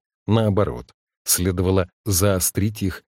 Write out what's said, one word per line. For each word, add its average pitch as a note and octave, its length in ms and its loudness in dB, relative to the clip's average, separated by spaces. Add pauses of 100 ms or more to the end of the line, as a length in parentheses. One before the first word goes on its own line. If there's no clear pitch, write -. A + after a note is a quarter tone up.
(280)
наоборот, G#2 640 0 (320)
следовало F#2 680 0 (160)
заострить G2+ 760 0
их F#2 240 -6